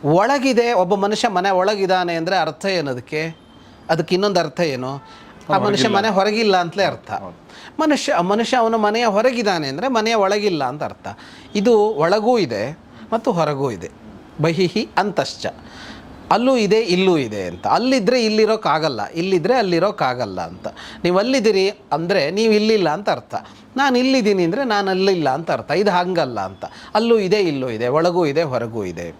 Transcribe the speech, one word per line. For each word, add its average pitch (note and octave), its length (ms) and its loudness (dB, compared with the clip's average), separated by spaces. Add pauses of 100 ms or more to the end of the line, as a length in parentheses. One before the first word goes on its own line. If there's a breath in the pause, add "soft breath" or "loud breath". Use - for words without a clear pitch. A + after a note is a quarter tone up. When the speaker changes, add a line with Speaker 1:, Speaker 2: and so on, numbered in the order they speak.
Speaker 1:
ಒಳಗಿದೆ, A#3+ 680 2
ಒಬ್ಬ F#3 220 2
ಮನುಷ್ಯ G#3 340 0
ಮನೆ F#3+ 220 0
ಒಳಗಿದ್ದಾನೆ F#3 640 0
ಅಂದ್ರೆ E3+ 240 -2
ಅರ್ಥ D#3+ 280 -4
ಏನದಕ್ಕೆ? D#3 720 -4 (540 loud breath)
ಅದಕ್ಕೆ E3 240 0
ಇನ್ನೊಂದು F#3+ 260 2
ಅರ್ಥ D#3 200 -6
ಏನು? C3 280 -2
ಆ C#3 40 -8
Speaker 2:
ಹೊರಗಿಲ್ಲ. - 720 -6
Speaker 1:
ಮನುಷ್ಯ G3+ 220 2
ಮನೆ G3+ 200 0
ಹೊರಗಿಲ್ಲ G#3 480 2
ಅಂತಲೇ F3+ 280 0
ಅರ್ಥ. B2 260 -4
Speaker 2:
ಹೌದು. F#2+ 280 -10 (440 loud breath)
Speaker 1:
ಮನುಷ್ಯ, C#4+ 340 0
ಮನುಷ್ಯ G#3 400 0
ಅವನ A3+ 180 2
ಮನೆಯ A3 320 2
ಹೊರಗಿದ್ದಾನೆ G#3 600 0
ಅಂದ್ರೆ E3+ 200 -4
ಮನೆಯ A3+ 260 0
ಒಳಗಿಲ್ಲ G3 500 0
ಅಂತ C#3+ 180 -6
ಅರ್ಥ. G2+ 360 -10 (360 loud breath)
ಇದು G#3 240 4
ಒಳಗೂ G#3 600 2
ಇದೆ B2 400 -4 (340 loud breath)
ಮತ್ತು A3+ 200 -2
ಹೊರಗೂ D3 380 0
ಇದೆ. F2 200 -10 (520)
ಬಹಿಹಿ F3+ 460 0 (100)
ಅಂತಶ್ಚ, F3+ 480 -4 (840 loud breath)
ಅಲ್ಲೂ B3 260 4
ಇದೆ, G#3+ 240 2
ಇಲ್ಲೂ F3+ 360 2
ಇದೆ G#2 280 -4
ಅಂತ. F2+ 220 -8
ಅಲ್ಲಿದ್ರೆ A#3 580 2
ಇಲ್ಲಿರೋಕ್ಕಾಗಲ್ಲ, F#3 760 0 (140)
ಇಲ್ಲಿದ್ರೆ F#3 400 0
ಅಲ್ಲಿರೋಕ್ಕಾಗಲ್ಲ D3+ 840 0
ಅಂತ. E2+ 280 -10 (360 loud breath)
ನೀವು F3+ 140 2
ಅಲ್ಲಿದ್ದೀರಿ G#3 500 2
ಅಂದ್ರೆ E3 600 -2
ನೀವು A3 220 2
ಇಲ್ಲಿಲ್ಲ G#3+ 380 2
ಅಂತ G3 200 -4
ಅರ್ಥ. B2 240 -6 (420 loud breath)
ನಾನು C4 220 2
ಇಲ್ಲಿದ್ದೀನಿ A3 460 2
ಅಂದ್ರೆ G#3+ 200 -2
ನಾನು G3+ 260 0
ಅಲ್ಲಿಲ್ಲ F#3 400 2
ಅಂತ D#3+ 200 -4
ಅರ್ಥ. B2+ 200 -4
ಇದು G3 200 2
ಹಂಗಲ್ಲ E3+ 500 0
ಅಂತ. F#2+ 240 -8 (300 loud breath)
ಅಲ್ಲೂ A3+ 240 4
ಇದೆ, F#3+ 180 2
ಇಲ್ಲೂ C#3+ 320 0
ಇದೆ, A#2 200 -2
ಒಳಗೂ E3+ 380 2
ಇದೆ, C#3+ 160 0
ಹೊರಗೂ A#2 420 -4
ಇದೆ. F2 240 -8 (120)